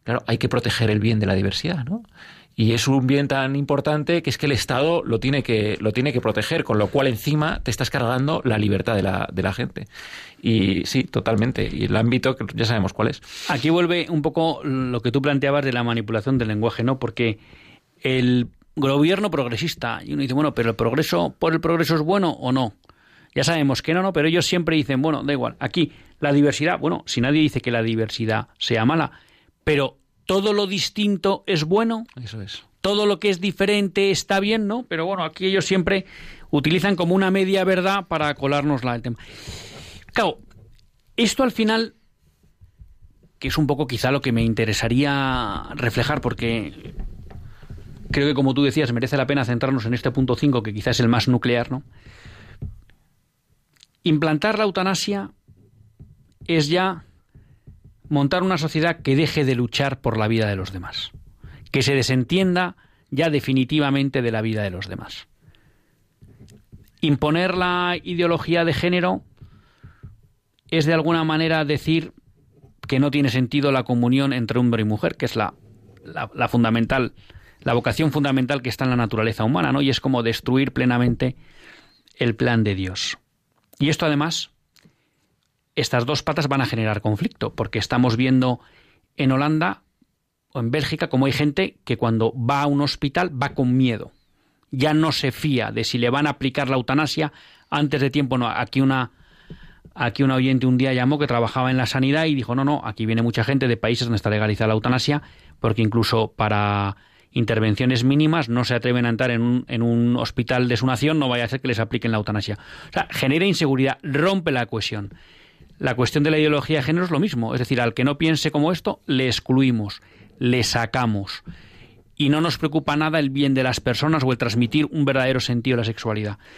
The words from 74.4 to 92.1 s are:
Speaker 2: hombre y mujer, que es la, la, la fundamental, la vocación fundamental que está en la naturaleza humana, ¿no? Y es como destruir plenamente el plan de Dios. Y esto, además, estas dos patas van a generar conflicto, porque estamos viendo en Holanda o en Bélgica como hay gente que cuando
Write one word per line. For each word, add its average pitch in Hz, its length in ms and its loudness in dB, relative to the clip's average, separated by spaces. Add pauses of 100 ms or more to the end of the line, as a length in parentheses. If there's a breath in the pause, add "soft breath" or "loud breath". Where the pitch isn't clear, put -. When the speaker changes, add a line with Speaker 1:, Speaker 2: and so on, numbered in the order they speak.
Speaker 2:
hombre 117 240 2
y - 20 0
mujer, 107 320 -2
que - 80 -4
es - 100 -4
la, 107 200 -4 (480)
la, - 320 -10
la 120 120 0
fundamental, 117 640 2 (480 soft breath)
la 120 120 0
vocación 127 380 0
fundamental 135 500 0
que 123 80 -6
está - 140 -4
en 127 80 2
la 123 60 2
naturaleza 110 460 0
humana, 143 280 2
¿no? 139 100 2
Y 139 80 2
es 127 100 0
como 131 220 0
destruir 123 520 0
plenamente 123 600 0 (840 loud breath)
el 117 180 0
plan 120 280 2
de 101 120 0
Dios. 95 420 -6 (640)
Y 143 100 2
esto, 160 160 0
además, 151 460 -2 (1200 soft breath)
estas 123 300 0
dos 139 180 -2
patas 151 240 -2
van 139 140 0
a 123 40 0
generar 110 360 -2
conflicto, 107 520 -4
porque 110 260 -4
estamos 123 360 2
viendo 127 460 2 (560 soft breath)
en 131 160 2
Holanda 156 500 0 (680)
o 127 80 -4
en 117 100 -2
Bélgica 156 380 -2
como 135 160 2
hay 135 80 0
gente 147 500 -2
que 123 140 -4
cuando 113 360 0